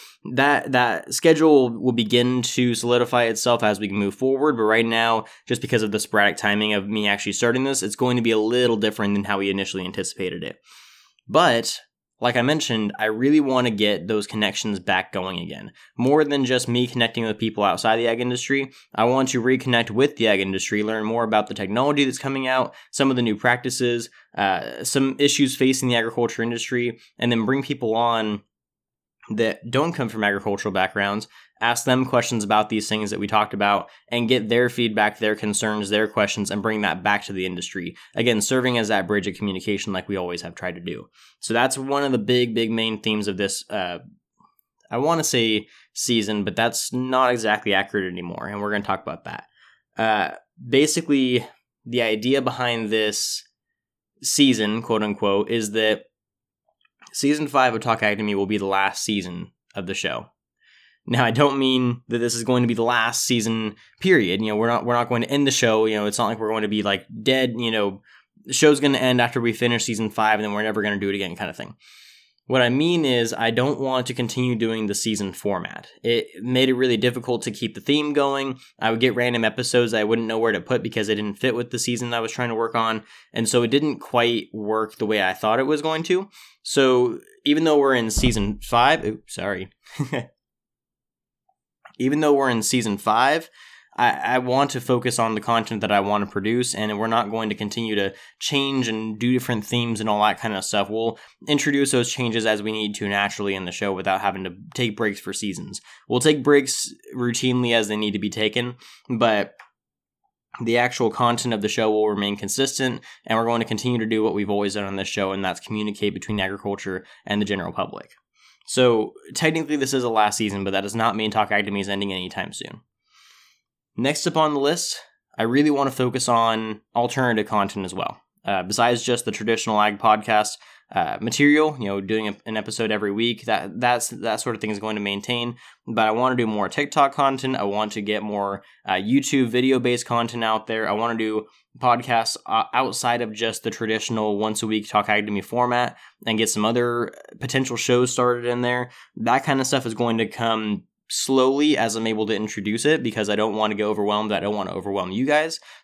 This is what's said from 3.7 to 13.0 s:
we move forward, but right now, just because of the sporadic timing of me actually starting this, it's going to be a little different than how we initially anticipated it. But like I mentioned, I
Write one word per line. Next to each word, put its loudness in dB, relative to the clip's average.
we -4
move -2
forward, 0
but 2
right 4
now, 2
just -2
because 0
of 0
the -2
sporadic 2
timing 0
of -2
me 0
actually 0
starting 2
this, -2
it's -4
going 2
to 0
be 2
a 4
little 2
different 0
than 0
how -2
we -2
initially -4
anticipated -6
it. -12
But 2
like 0
I 2
mentioned, 0
I 0